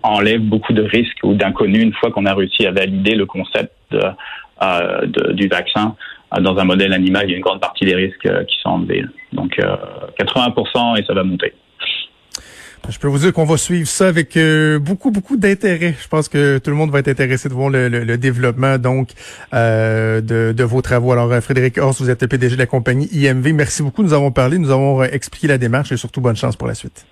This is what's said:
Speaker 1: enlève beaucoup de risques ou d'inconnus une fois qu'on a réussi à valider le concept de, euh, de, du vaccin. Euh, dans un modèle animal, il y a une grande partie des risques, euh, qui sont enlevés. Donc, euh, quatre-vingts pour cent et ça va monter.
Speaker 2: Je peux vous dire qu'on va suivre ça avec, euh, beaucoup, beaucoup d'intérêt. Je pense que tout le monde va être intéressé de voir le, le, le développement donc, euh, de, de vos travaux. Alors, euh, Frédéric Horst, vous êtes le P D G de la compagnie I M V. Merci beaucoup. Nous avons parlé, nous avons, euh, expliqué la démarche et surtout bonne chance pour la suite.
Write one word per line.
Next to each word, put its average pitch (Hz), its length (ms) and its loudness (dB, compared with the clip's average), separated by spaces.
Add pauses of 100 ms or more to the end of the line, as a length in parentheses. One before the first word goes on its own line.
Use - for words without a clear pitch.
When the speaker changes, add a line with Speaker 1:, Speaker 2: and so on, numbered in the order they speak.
Speaker 1:
enlève 107 380 2
beaucoup 110 320 0
de 107 100 2
risques 113 400 -2
ou 98 100 2
d'inconnus 101 500 2
une 110 100 2
fois - 180 -2
qu'on 101 140 -2
a 98 80 2
réussi 98 340 0
à 90 40 0
valider 98 440 0
le 101 100 0
concept 101 460 -6 (200)
de, 104 100 0 (600)
euh, 87 440 0
de, - 280 0
du 95 140 0
vaccin. 107 480 -2 (380)
Euh, 95 80 0
dans 92 160 2
un 98 80 2
modèle 95 280 4
animal, 92 340 2
il 92 40 -4
y - 20 -2
a 90 40 -6
une 95 60 -8
grande 95 180 0
partie 92 240 -2
des 92 100 2
risques, 95 300 -2
euh, 92 180 0
qui - 180 -4
sont - 80 -2
enlevés. - 360 -2 (280)
Donc, 50 260 -4
euh, 50 160 0 (420)
quatre-vingts 123 340 0
pour - 180 -2
cent 120 260 0
et 104 100 0
ça - 80 -2
va 95 100 0
monter. 92 300 -2 (1400)
Speaker 2:
Je 107 80 -10
peux - 100 -4
vous 143 120 0
dire 165 120 4
qu'on 160 140 2
va 156 120 2
suivre 170 300 0
ça - 200 2
avec, 170 280 0
euh, 156 440 4
beaucoup, 185 320 -2
beaucoup 202 260 -2
d'intérêt. 190 640 2
Je - 60 -18
pense 156 200 0
que 143 300 2
tout 143 140 -4
le 147 40 0
monde 156 140 0
va 143 80 0
être 139 120 0
intéressé 131 380 0
de 131 60 -6
voir 135 160 0
le, 127 200 2
le, 120 140 0
le 117 140 -2
développement 127 640 0
donc, 127 300 0 (440)
euh, 110 680 2
de, 113 320 0
de 117 120 0
vos 123 180 0
travaux. 123 300 2
Alors, 120 200 2
euh, 120 100 2
Frédéric 127 360 0
Horst, 135 240 0
vous 127 80 0
êtes 123 140 0
le 123 40 0
P 131 120 0
D 123 100 2
G 113 60 0
de 123 40 -4
la 127 60 2
compagnie 127 480 0
I 143 140 2
M 131 120 2
V. 147 140 2
Merci 151 300 0
beaucoup. 143 180 -2
Nous 175 120 4
avons 143 180 2
parlé, 131 260 2
nous 151 140 2
avons, 135 320 2
euh, - 80 2
expliqué - 360 -6
la 139 120 4
démarche 123 320 0
et 127 60 -2
surtout - 240 -6
bonne 120 140 2
chance 117 200 -2
pour 127 120 -6
la 117 60 -4
suite. - 380 -14